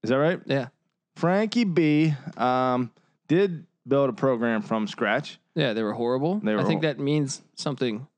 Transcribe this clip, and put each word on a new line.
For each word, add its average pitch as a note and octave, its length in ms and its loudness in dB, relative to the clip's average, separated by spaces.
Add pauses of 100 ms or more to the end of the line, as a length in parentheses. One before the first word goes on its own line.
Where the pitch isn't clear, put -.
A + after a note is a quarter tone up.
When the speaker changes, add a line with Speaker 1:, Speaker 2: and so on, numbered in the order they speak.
Speaker 1:
Is A2 60 -4
that C3 80 4
right? E3+ 280 2
Speaker 2:
Yeah. C3+ 220 -2 (480)
Speaker 1:
Frankie G#3 500 0
B, D#3 480 4 (240)
um, B2+ 540 0 (360)
did F3 380 0 (220)
build C3+ 220 2
a A#2 40 -4
program A#2 480 0
from G#2+ 260 -2
scratch. A#2 520 -2 (160)
Speaker 2:
Yeah, C#3 180 0
they A2+ 100 -2
were G#2+ 100 -2
horrible. C3 460 -2
Speaker 1:
They G#2+ 140 0
were G#2 80 2
Speaker 2:
I - 20 2
think D#3 200 -2
Speaker 1:
hor- D3+ 100 0
Speaker 2:
that A#2+ 60 -10
means C#3+ 420 -2 (140)
something. B2+ 520 -4 (100)